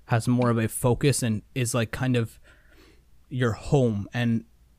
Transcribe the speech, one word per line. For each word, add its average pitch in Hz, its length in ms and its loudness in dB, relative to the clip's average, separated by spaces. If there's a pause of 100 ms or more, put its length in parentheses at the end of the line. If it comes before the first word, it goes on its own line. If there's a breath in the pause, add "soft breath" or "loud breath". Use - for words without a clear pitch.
has 113 220 0
more 123 220 2
of 117 80 2
a 110 100 0
focus 127 560 0
and 110 180 -2 (140)
is, 123 180 -2
like, 117 180 -2
kind 127 260 -2
of 117 200 -4 (920 soft breath)
your 123 240 0
home. 113 600 0
And 117 300 0 (360)